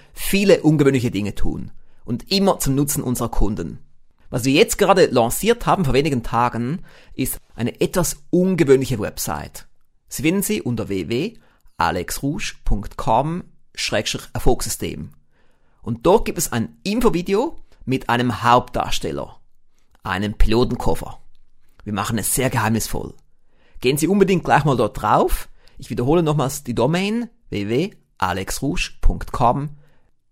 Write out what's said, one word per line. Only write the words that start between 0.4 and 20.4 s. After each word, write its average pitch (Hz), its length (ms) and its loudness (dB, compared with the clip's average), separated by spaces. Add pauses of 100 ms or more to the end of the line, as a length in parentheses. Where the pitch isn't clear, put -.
ungewöhnliche 139 480 4
Dinge 98 240 -4
tun. - 360 0 (340)
Und - 260 -8
immer 196 280 2
zum 135 160 0
Nutzen 143 280 -2
unserer 120 280 -4
Kunden. - 500 0 (500)
Was 113 140 -4
wir 135 80 2
jetzt 190 260 4
gerade 185 280 6
lanciert 135 600 0
haben 175 180 2
vor 127 100 0
wenigen 139 280 0
Tagen, 120 640 -2 (300)
ist 127 240 -4 (160)
eine - 260 -6
etwas - 380 -2 (120)
ungewöhnliche 143 680 2
Website. - 680 -8 (420)
Sie - 140 -10
finden 185 200 2
sie 214 200 -2
unter 113 260 -4
w 95 200 -4
w 120 260 -4
w - 40 -20 (380)
alexrusch 90 880 -4
punkt 104 320 0
com 143 480 0 (300)
schrägstrich - 580 -4
erfolgssystem. - 800 0 (680)
Und - 260 -6
dort 190 180 6
gibt 170 140 -4
es - 140 -4
ein 113 300 -4
Infovideo 208 720 0 (300)
mit 127 240 -2
einem 120 320 0
Hauptdarsteller, 117 1000 0 (640)
einem 101 320 -4
Pilotenkoffer. - 840 2 (640)